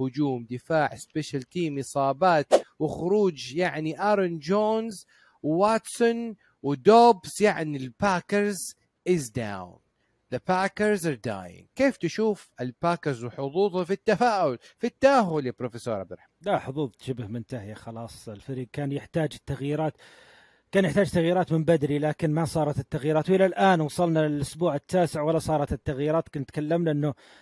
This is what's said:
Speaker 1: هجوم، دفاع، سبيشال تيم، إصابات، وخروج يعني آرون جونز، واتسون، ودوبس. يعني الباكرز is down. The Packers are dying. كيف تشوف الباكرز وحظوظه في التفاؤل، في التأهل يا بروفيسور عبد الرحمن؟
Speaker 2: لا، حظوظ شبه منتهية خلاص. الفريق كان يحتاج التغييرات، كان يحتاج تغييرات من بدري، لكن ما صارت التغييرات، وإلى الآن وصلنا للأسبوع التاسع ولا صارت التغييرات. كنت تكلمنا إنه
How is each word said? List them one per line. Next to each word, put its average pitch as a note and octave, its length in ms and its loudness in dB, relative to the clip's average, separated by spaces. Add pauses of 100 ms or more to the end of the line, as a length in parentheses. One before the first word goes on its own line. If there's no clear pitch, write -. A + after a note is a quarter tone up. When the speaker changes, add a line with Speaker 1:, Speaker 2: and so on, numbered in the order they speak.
Speaker 1:
هجوم، C3 500 -2
دفاع، C#3+ 460 0
سبيشال - 460 -6
تيم، D#3 360 -4
إصابات، C#3 760 2 (260)
وخروج D#3 760 0
يعني D#3 480 -4
آرون G3 360 2
جونز، G#3+ 680 -2 (360)
واتسون، A3+ 920 0 (260)
ودوبس. F#3 760 6
يعني D#3+ 380 0
الباكرز G3 960 -2 (320)
is D3+ 300 0
down. F#2+ 480 -8 (480)
The B2 40 -4
Packers F#3+ 640 0
are C#3+ 140 -2 (100)
dying. F#2 360 -10 (100)
كيف C4 220 2
تشوف G#3 540 -4 (100)
الباكرز B2+ 640 -4
وحظوظه E3+ 600 -2
في D#3+ 60 -6
التفاؤل، G3 680 0 (200)
في - 80 -2
التأهل G#3 600 2
يا A#2+ 120 -2
بروفيسور A#2+ 360 -6
عبد F#2+ 180 -8
الرحمن؟ - 200 -18 (100)
Speaker 2:
لا، G3 160 0
حظوظ C3+ 320 -6 (100)
شبه B2+ 260 -8
منتهية A2 480 -10
خلاص. A2+ 540 -14
الفريق B2 440 -10
كان C#3 200 -6
يحتاج D3+ 420 -4
التغييرات، C#3+ 580 -4 (800)
كان G3 120 4
يحتاج F3 260 2
تغييرات F3 420 2
من D#3+ 120 2
بدري، D3 340 2
لكن D3+ 320 0
ما D#3+ 140 0
صارت D3+ 340 0
التغييرات، D#3 520 -2
وإلى F#3+ 160 6
الآن F#3 340 4
وصلنا D#3+ 480 2
للأسبوع D3+ 460 -2
التاسع D#3+ 480 0
ولا D#3+ 160 2
صارت D3 340 0
التغييرات. D3+ 560 -2
كنت C#3 200 -8
تكلمنا D#3+ 420 0
إنه D3 240 0 (280)